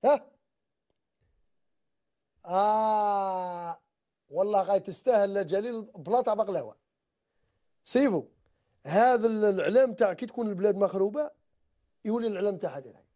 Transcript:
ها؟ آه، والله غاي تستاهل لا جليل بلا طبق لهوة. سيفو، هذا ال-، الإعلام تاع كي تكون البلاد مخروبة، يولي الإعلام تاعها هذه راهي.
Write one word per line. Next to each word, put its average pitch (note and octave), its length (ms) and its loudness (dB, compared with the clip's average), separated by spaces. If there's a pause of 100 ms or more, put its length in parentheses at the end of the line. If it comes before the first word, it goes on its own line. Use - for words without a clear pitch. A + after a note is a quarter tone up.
ها؟ C#4+ 200 4 (2250)
آه، G3 1300 0 (500)
والله G3 320 0
غاي F#3+ 180 2
تستاهل G3 540 0
لا G3 80 0
جليل G#3 400 -4
بلا G3 400 -2
طبق G#3+ 280 -2
لهوة. D3+ 260 -6 (1080)
سيفو، A#3+ 400 2 (600)
هذا A3+ 420 4
ال-، G#3+ 180 0
الإعلام G#3 480 2
تاع G3 200 0
كي B3 120 -8
تكون A#3 220 -6
البلاد G3+ 280 0
مخروبة، G3 560 -2 (760)
يولي A3+ 220 -2
الإعلام G3+ 300 -2
تاعها D#3 200 -6
هذه B2+ 140 -16
راهي. - 140 -20 (100)